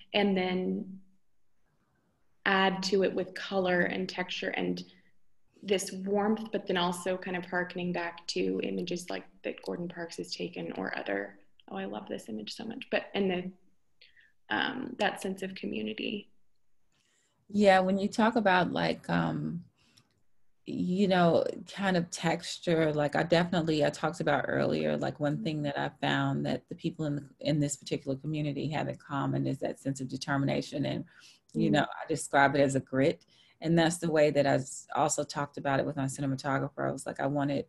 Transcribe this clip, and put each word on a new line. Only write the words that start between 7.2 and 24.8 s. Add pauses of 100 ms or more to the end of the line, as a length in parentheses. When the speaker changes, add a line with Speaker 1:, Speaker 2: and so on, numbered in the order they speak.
Speaker 1:
of
hearkening
back
to
images
like (180)
that
Gordon
Parks
has
taken
or
other, (320)
oh,
I
love
this
image
so
much,
but,
and
the, (1040)
um,
that
sense
of
community. (1200)
Speaker 2:
Yeah,
when
you
talk
about,
like,
um, (1000)
you
know, (300)
kind
of
texture,
like,
I
definitely,
I
talked
about
earlier,